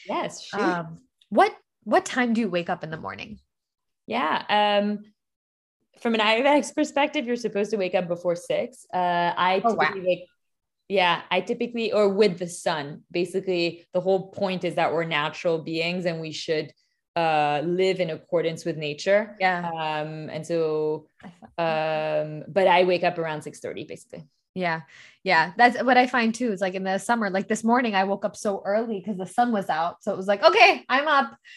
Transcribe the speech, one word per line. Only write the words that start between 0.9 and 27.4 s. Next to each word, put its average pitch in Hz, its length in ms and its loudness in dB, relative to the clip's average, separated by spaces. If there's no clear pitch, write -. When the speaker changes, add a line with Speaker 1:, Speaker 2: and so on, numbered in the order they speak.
Speaker 2:
what, 381 260 4
what 320 220 2
time 247 280 0
do 226 80 2
you 220 80 0
wake 175 200 -4
up 170 140 -6
in 160 60 -8
the 160 80 -8
morning? 95 420 -12
Speaker 1:
Yeah. 262 420 -2
Um, 208 540 2
from 233 160 0
an 220 60 2
Ayurvedic 269 540 4
perspective, 294 500 0
you're 240 100 -2
supposed 208 360 -2
to 220 60 -2
wake 185 180 -2
up 175 120 0
before 175 280 -2
six. - 580 -6
Uh, - 40 -2
I 180 680 2
Speaker 2:
Oh, 226 120 2
wow. 160 100 2
Speaker 1:
typically 180 220 -2
wake, 180 180 0
yeah, 180 340 2
I 180 100 0
typically, 240 500 -4
or 208 180 4
with 196 280 2
the 180 100 -6
sun. 156 640 -6
Basically, 175 840 -2
the 180 80 0
whole 190 280 0
point 185 340 -4
is 165 120 -2
that 160 180 2
we're 165 120 0
natural 160 540 -2
beings 165 460 -4
and 165 160 -4
we 156 100 -8
should, 156 400 -4
uh, 151 480 2
live 180 380 2
in 170 80 -2
accordance 160 560 -2
with 165 120 -4
nature. 190 600 0
Speaker 2:
Yeah. 180 300 2
Speaker 1:
Um, 156 600 -6
and 160 160 -10
so, 156 640 -2
Speaker 2:
I 196 60 -18
fi- 156 640 0
Speaker 1:
um, 151 280 -8
but 185 180 2
I 175 160 8
wake 180 220 2
up 170 120 0
around 156 240 -6
six 151 200 -16
thirty, - 240 -10
basically. 165 420 -18
Speaker 2:
Yeah. 170 280 -4
Yeah. 175 340 4
That's 240 260 6
what 247 140 4
I 254 100 6
find 233 280 0
too. 247 180 -2
It's 185 80 -4
like 190 140 -2
in 190 80 -6
the 190 140 0
summer, 220 320 -2
like 185 200 -2